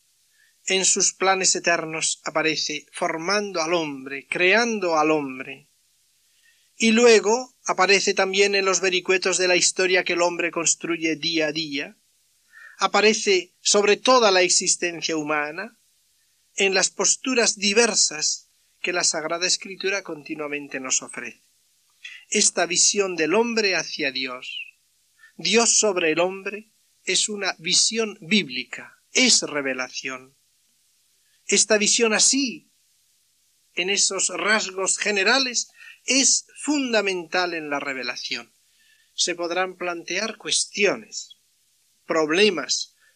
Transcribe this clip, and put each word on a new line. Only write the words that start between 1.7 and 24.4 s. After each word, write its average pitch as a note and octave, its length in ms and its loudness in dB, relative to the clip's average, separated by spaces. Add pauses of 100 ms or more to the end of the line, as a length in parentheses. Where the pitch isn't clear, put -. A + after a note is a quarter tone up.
aparece D3+ 680 -2
formando F3+ 680 -4
al D#3+ 140 0
hombre, C#3 540 -6
creando F#3+ 680 2
al D#3 140 4
hombre. C#3 560 -4 (1080)
Y A3+ 160 4
luego A3+ 640 6 (100)
aparece F#3 480 2
también G3 400 2
en G3 100 0
los F#3 160 2
vericuetos F#3 560 0
de F#3 120 0
la F3+ 80 4
historia F3+ 480 2
que - 80 -2
el F3 100 2
hombre E3+ 300 0
construye E3 640 -2
día D#3 320 -2
a D3+ 40 -4
día. D#3 440 -8 (840)
Aparece G3+ 800 2
sobre G#3 360 4
toda A#3+ 340 4
la F#3 120 6
existencia E3+ 760 0
humana, D3+ 600 -4 (800)
en G3 200 2
las F#3 160 2
posturas A#3 680 0
diversas G3+ 880 0 (340)
que F3+ 140 -4
la F3 100 0
Sagrada E3 420 -2
Escritura F#3+ 560 -4
continuamente D3 760 -10
nos C3 220 -4
ofrece. A#2+ 400 -14 (880)
Esta G3 340 0
visión F3+ 500 0
del D#3+ 200 0
hombre A3 420 0
hacia D3+ 340 -4
Dios, C3 480 -10 (800)